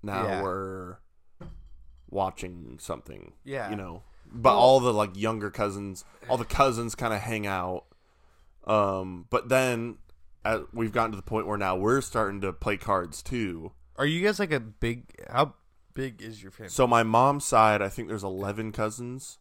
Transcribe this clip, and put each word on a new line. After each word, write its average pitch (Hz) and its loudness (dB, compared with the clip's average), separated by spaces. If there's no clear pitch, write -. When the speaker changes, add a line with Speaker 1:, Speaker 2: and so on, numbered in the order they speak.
Speaker 1:
Now 98 -2
Speaker 2:
Yeah. 95 -2
Speaker 1:
we're 95 -6
watching 90 -6
something. 50 -12
Speaker 2:
Yeah. 131 -8
Speaker 1:
You 107 -6
know, 92 -10
but 117 4
Speaker 2:
Well 110 6
Speaker 1:
all 131 10
the, 123 2
like, 104 0
younger 104 -2
cousins, 101 -6
all 127 0
the 120 -4
cousins 117 0
kinda 110 -2
hang 107 -6
out. 92 -4
Um, 95 0
but 120 -2
then, 120 0
uh, 110 0
we've 113 -2
gotten 113 2
to 101 -8
the 95 -10
point 107 -2
where 104 -2
now 95 0
we're 117 2
starting 101 0
to 95 -2
play 104 -2
cards 90 -2
too. 92 -6
Speaker 2:
Are 135 2
you 165 0
guys, 208 2
like, 185 0
a 135 0
big, 117 -6
how 139 2
big 131 -8
is 110 -14
your 95 -18
family? 104 -16
Speaker 1:
So 127 6
my 117 6
mom's 127 6
side, 110 6
I 98 -2
think 104 -8
there's 101 -6
eleven 101 -4
cousins 120 -6